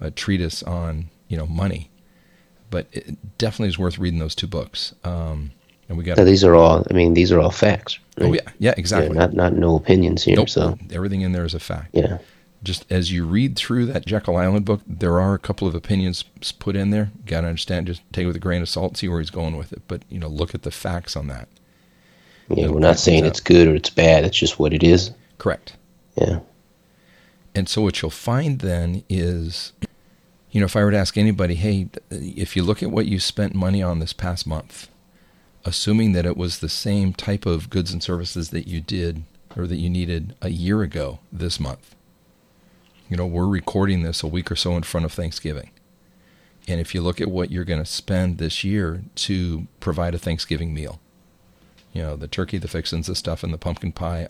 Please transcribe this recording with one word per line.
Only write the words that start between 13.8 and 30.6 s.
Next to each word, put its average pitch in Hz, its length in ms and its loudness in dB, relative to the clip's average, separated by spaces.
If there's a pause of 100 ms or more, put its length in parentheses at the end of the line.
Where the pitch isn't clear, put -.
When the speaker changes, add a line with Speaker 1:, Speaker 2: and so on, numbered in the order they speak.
Speaker 1:
that 117 200 -4
Jekyll 98 300 0
Island 95 280 2
book, 101 220 0
there 85 340 0
are 98 140 2
a 90 40 -2
couple 98 300 -4
of 82 60 -2
opinions 92 500 -2 (160)
s-, - 120 -8
put - 220 -6
in 98 160 0
there. 104 200 0 (160)
Gotta 82 200 -2
understand, 85 400 -4
just 87 160 -8 (100)
take 90 120 -2
it - 20 0
with 87 100 -2
a 85 40 -8
grain 87 220 -2
of 82 60 -6
salt, 90 280 -4
see 95 120 -4
where 85 120 -2
he's 80 100 -6
going 80 260 -4
with 73 160 -10
it. - 140 -16
But, - 220 -8
you - 100 -10
know, 80 80 -6
look 78 280 -4
at - 80 -10
the - 80 -6
facts - 460 -8
on 71 100 -6
that. 62 220 -12 (1000)
Speaker 2:
Yeah, 82 160 2
Speaker 1:
It'll 78 100 2
Speaker 2:
we're 78 60 2
not 82 80 8
Speaker 1:
back 82 80 8
things - 60 -4
Speaker 2:
saying 78 220 6
Speaker 1:
up. 80 60 4
Speaker 2:
it's - 100 -8
good 87 280 8
or 78 60 4
it's - 160 -2
bad. 82 340 6
It's 95 140 0
just - 200 0
what 73 140 2
it 76 100 2
is. 90 280 6 (280)
Speaker 1:
Correct. - 380 -6 (400)
Speaker 2:
Yeah. 85 240 2 (1120)
Speaker 1:
And 95 140 -2
so 107 140 0
what 95 180 0
you'll 78 100 -4
find 131 500 -2
then 87 480 -2
is, 87 680 -4 (760)
you 107 80 0
know, 101 60 4